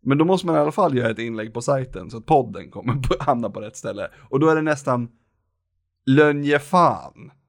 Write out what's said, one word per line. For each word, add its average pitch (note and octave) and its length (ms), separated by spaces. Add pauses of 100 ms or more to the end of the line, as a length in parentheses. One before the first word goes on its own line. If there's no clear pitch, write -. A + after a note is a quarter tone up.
Men C3+ 120
då D#3 80
måste F#3 220
man E3 80
i D3+ 40
alla D3 120
fall D#3 260
göra A#2 120
ett A2 100
inlägg A2+ 340
på A#2 80
sajten B2 480
så A2+ 80
att A2 80
podden A#2 460
kommer A#2+ 220
på, C#3 260
<laughs> - 40
hamna A#2+ 260
på G2+ 120
rätt G#2 160
ställe. G2+ 300 (220)
Och C3+ 100
då D#3 100
är D#3+ 60
det D#3 60
nästan C#3 480 (960)
lönnjefan, C#3+ 1300 (180)